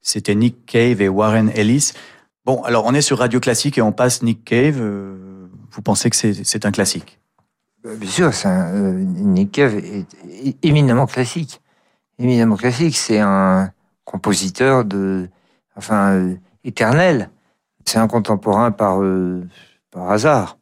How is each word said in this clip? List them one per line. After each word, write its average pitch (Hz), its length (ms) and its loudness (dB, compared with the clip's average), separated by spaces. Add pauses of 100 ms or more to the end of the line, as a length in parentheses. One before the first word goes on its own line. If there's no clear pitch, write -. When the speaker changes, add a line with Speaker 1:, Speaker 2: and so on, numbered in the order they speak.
Speaker 1:
C'était 101 320 -2
Nick 117 320 0
Cave 117 340 2
et 98 80 4
Warren 107 460 2
Ellis. 113 380 2 (520)
Bon, 123 200 0
alors 117 220 0
on 123 80 2
est 147 60 2
sur 135 200 -2
Radio 123 180 0
Classique 123 400 0
et - 20 2
on 107 120 2
passe 123 320 0
Nick 113 200 -2
Cave. 135 360 2
Euh, 95 680 -10 (240)
vous 104 120 -16
pensez 110 280 0
que - 60 -2
c'est, 104 180 0 (100)
c'est 104 220 -4
un 101 60 0
classique ? - 480 -4 (680)
Speaker 2:
Euh, - 80 -14
bien - 160 -10
sûr, 175 240 0
c'est - 140 -2
un, 92 260 0
euh, 95 300 0
Nick 95 480 0
Cave 123 240 2
est, 95 280 -8 (400)
est 135 200 -4
éminemment 139 420 4
classique. 127 540 -6 (580)
Éminemment 117 380 2
classique, 127 400 0
c'est 110 240 0
un 95 500 2 (340)
compositeur 104 800 0
de, 95 440 -4 (480)
enfin, 101 380 0
euh, 92 200 0 (300)
éternel. 127 680 0 (540)
C'est - 140 -2
un 113 100 2
contemporain 107 640 0
par, 98 280 0
euh, 92 460 -2 (460)
par 90 180 -8
hasard. 110 500 0